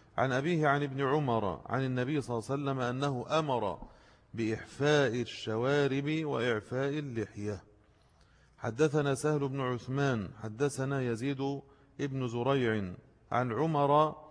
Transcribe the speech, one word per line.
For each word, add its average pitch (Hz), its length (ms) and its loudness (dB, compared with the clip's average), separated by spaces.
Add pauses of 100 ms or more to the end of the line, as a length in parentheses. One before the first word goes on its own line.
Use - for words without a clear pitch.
(180)
عن 131 140 2
أبيه 151 360 2
عن 143 140 4
ابن 135 180 -4
عمر 123 680 2
عن 131 180 0
النبي 127 360 0
صلى 117 180 -4
الله 110 120 -6
عليه 139 120 -2
وسلم 135 180 -2
أنه 127 580 0
أمر 120 400 0 (560)
بإحفاء 123 840 2
الشوارب 139 1040 0
وإعفاء 127 760 -2
اللحية. 104 640 -6 (960)
حدثنا 143 560 2
سهل 143 340 0
بن 135 120 -4
عثمان، 127 680 0 (140)
حدثنا 131 600 -2
يزيد 135 580 -2 (380)
بن 135 300 -2
زريع 117 680 2 (380)
عن 123 200 0
عمر 147 640 4 (140)